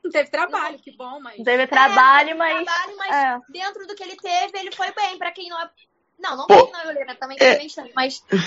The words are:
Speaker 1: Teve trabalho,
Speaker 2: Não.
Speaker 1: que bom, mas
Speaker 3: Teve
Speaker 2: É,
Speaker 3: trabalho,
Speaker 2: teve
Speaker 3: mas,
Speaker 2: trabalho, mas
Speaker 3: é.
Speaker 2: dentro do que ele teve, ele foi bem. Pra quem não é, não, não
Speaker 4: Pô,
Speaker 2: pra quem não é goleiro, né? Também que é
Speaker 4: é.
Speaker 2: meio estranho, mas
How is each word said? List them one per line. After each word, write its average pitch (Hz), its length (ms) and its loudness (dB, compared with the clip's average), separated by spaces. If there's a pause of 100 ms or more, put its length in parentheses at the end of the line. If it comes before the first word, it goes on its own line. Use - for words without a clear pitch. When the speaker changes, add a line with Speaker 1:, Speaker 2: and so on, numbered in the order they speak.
(100)
Speaker 1:
Teve 285 200 -2
trabalho, 311 460 -4
Speaker 2:
Não. - 60 -20
Speaker 1:
que - 140 -20
bom, 254 240 -16
mas 233 220 -20
Speaker 3:
Teve 247 200 2
Speaker 2:
É, 262 40 0
Speaker 3:
trabalho, 277 600 6
Speaker 2:
teve 320 100 -6
Speaker 3:
mas, 330 260 -2
Speaker 2:
trabalho, 359 320 -6
mas 392 200 -4
Speaker 3:
é. 262 220 0 (120)
Speaker 2:
dentro 392 360 -10
do 403 80 -14
que 403 80 -16
ele 370 140 -14
teve, 381 420 -4
ele 381 140 -10
foi 370 200 -6
bem. 381 260 -4
Pra 349 140 -8
quem 349 160 -16
não 339 120 -10
é, 339 100 -10 (480)
não, 339 180 -8
não 277 100 -8
Speaker 4:
Pô, 403 80 8
Speaker 2:
pra 523 100 8
quem - 80 -6
não 339 80 -14
é 320 40 -10
goleiro, 285 240 -8
né? 247 60 -12
Também 262 220 -12
que 269 80 2
é 254 80 8
Speaker 4:
é. - 40 4
Speaker 2:
meio 302 100 -6
estranho, 285 280 -16
mas 262 280 -4 (240)